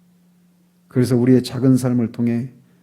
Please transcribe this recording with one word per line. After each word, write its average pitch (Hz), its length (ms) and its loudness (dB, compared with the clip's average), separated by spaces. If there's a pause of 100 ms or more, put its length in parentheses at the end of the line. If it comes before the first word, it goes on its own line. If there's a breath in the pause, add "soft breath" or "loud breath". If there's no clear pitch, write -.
(880)
그래서 123 280 0
우리의 123 260 4
작은 127 340 0
삶을 123 360 -2
통해 120 400 -4 (300 soft breath)